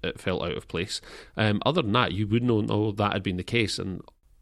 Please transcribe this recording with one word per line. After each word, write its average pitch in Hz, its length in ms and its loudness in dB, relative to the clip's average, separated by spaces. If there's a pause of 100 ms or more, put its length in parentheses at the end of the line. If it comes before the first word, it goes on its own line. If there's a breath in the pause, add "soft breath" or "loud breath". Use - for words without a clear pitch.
it - 160 -6
felt 92 240 -2
out 87 140 -4
of - 100 -10
place. - 320 -4 (380 loud breath)
Um, 104 280 2
other 160 160 4
than 107 120 0
that, 120 180 4
you 104 160 -2
wouldn't 117 220 2
know, 110 120 4
know 107 300 2
that 104 220 0
had 101 100 -2
been 95 140 -2
the 90 60 -4
case, 113 360 0
and 92 220 -6 (400)